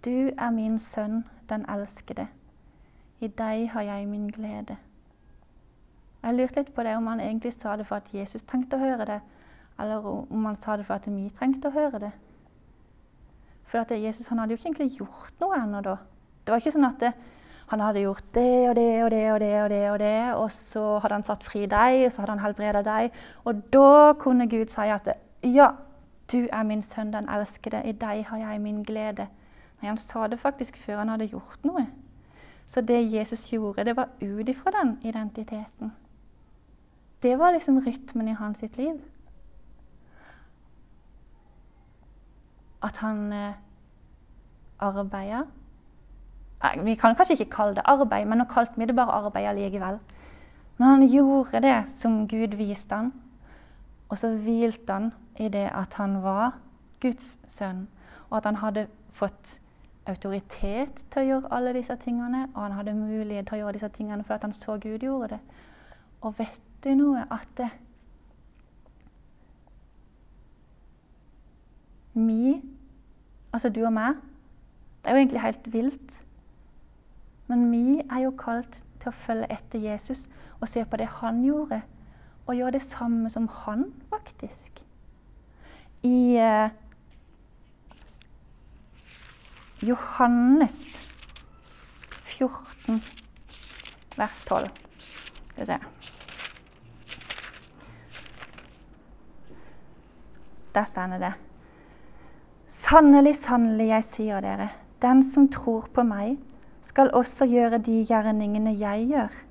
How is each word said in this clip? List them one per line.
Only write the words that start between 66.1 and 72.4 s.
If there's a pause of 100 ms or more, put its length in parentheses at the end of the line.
Og
vet (240)
du
noe,
at (100)
det, (4000)
vi, (960)